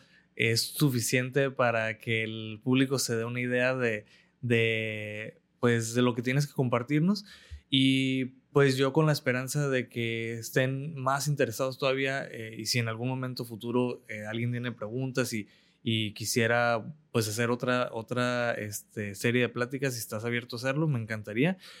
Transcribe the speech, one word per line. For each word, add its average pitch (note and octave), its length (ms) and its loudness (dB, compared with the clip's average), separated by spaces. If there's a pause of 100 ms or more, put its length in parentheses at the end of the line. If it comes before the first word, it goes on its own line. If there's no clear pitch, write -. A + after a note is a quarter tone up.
(360)
es A2+ 260 2
suficiente C3 880 0
para A2+ 480 0
que A2+ 260 -2
el A2 400 -8
público C3+ 340 4
se A#2+ 180 -2
dé A2+ 100 -2
una A#2+ 160 -6
idea B2 340 0
de, A2+ 300 -2 (340)
de, A2 1000 0 (220)
pues, A#2 320 2
de A#2+ 80 2
lo B2 140 6
que A#2+ 80 -2
tienes C3+ 240 2
que - 80 -16
compartirnos. C#3+ 720 2 (420)
Y, C3+ 580 4 (260)
pues, C#3 240 6
yo C3+ 160 2
con D#3 140 4
la D3+ 60 6
esperanza C3+ 560 -2
de B2+ 200 0
que A2+ 500 -4
estén C3+ 560 -2
más C3+ 320 -2
interesados C3 500 0
todavía, C3+ 540 0
eh, A2+ 260 -12
y A2+ 100 -8
si B2+ 120 2
en A#2 80 0
algún A2+ 220 -4
momento B2+ 360 -4
futuro, A#2 640 -2
eh, G#2+ 180 -10
alguien A#2 260 -2
tiene A#2+ 180 -6
preguntas B2 600 -4
y, G#2+ 160 -6 (340)
y A2 300 -2
quisiera, A#2 720 0 (260)
pues, A2+ 160 0
hacer A#2 240 0
otra, B2 420 0
otra, A#2+ 600 -2
este, G#2 640 -8
serie A#2+ 260 2
de A#2 60 4
pláticas, B2 460 -2
si A#2 40 -8
estás G#2+ 260 -6
abierto A#2+ 300 -4
a A#2+ 60 -8
hacerlo, C3+ 260 0
me C3+ 140 0
encantaría. A2+ 580 -2 (220)